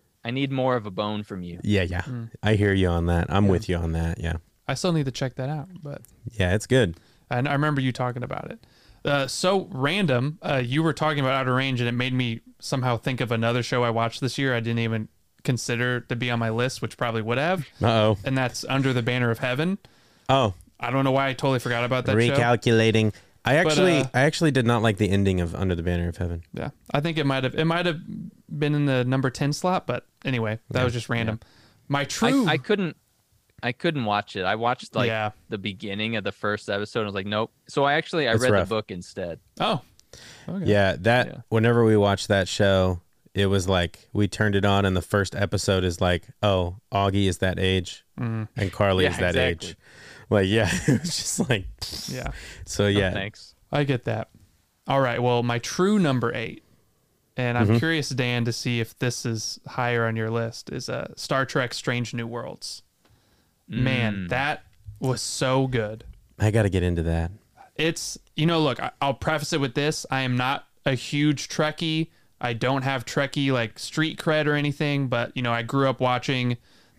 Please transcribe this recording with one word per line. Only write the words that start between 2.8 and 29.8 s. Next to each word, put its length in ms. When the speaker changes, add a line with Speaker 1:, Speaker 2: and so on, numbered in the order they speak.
Speaker 2:
on 180
that. 240
I'm 160
Speaker 3:
Yeah. 60
Speaker 2:
with 160
you 80
on 160
that. 280
Yeah. 160
Speaker 3:
I 80
still 180
need 140
to 60
check 240
that 120
out, 200
but 200
Speaker 2:
Yeah, 220
it's 120
good. 300
Speaker 3:
I, 80
I 140
remember 280
you 120
talking 300
about 280
it. 80
Uh, 240
so 420
random, 720
uh, 220
you 180
were 100
talking 280
about 140
Outer 200
Range, 260
and 80
it 40
made 200
me 280
somehow 360
think 240
of 120
another 300
show 220
I 60
watched 300
this 160
year 180
I 60
didn't 200
even 280
consider 560
to 160
be 140
on 80
my 120
list, 320
which 140
probably 260
would 160
have. 220
Speaker 2:
Uh-oh. 420
Speaker 3:
And 120
that's 320
Under 240
the 100
Banner 280
of 80
Heaven. 400
Speaker 2:
Oh. 260
Speaker 3:
I 100
don't 140
know 80
why 160
I 40
totally 260
forgot 260
about 220
that 60
show. 60
Speaker 2:
Recalculating. 760
I 180
Speaker 3:
But, 40
Speaker 2:
actually, 320
Speaker 3:
uh, 160
Speaker 2:
I 80
actually 280
did 160
not 160
like 160
the 120
ending 300
of 140
Under 200
the 80
Banner 260
of 100
Heaven. 240
Speaker 3:
Yeah. 180
I 80
think 180
it 80
might 180
have, 100
it 100
might 220
have 120
been 260
in 120
the 180
number 260
ten 220
slot, 340